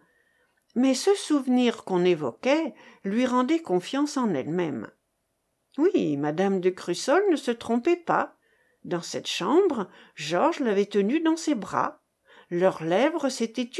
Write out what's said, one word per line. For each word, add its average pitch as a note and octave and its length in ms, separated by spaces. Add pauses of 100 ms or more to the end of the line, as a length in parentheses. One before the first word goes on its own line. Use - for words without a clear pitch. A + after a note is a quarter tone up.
(760)
Mais C4 180
ce F#4+ 220
souvenir B3+ 680
qu'on F3+ 180
évoquait F#3 720 (320)
lui A3 200
rendait B3+ 360
confiance C#4 560
en A3+ 160
elle-même. C#3+ 580 (840)
Oui, C4+ 400
madame F3 420
de F3+ 100
Crussol F#3 640
ne D4 60
se - 140
trompait A#3+ 440
pas. F#3+ 420 (460)
Dans E3+ 180
cette - 260
chambre, B3+ 640 (260)
Georges F3 440
l'avait G3+ 260
tenue G#3+ 360
dans D#4+ 160
ses D4+ 180
bras. F3+ 480 (460)
Leurs F3 340
lèvres C4 460
s'étaient A#3+ 400 (100)